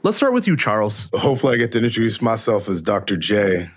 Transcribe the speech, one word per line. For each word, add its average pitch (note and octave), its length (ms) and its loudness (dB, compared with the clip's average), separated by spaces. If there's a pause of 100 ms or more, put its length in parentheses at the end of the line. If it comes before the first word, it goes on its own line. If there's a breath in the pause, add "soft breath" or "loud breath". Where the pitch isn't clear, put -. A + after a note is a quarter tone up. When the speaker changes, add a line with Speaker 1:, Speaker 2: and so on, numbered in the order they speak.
Speaker 1:
Let's G#3 120 0
start C4+ 180 2
with B3 140 0
you, F3+ 80 4
Charles. G#2+ 600 -2
Speaker 2:
Hopefully C3 400 2
I - 20 2
get A#2 160 0
to A#2 60 0
introduce A2+ 420 0
myself A2 480 0
as F2+ 120 -4
Doctor G2 360 -2
J, F#2 600 0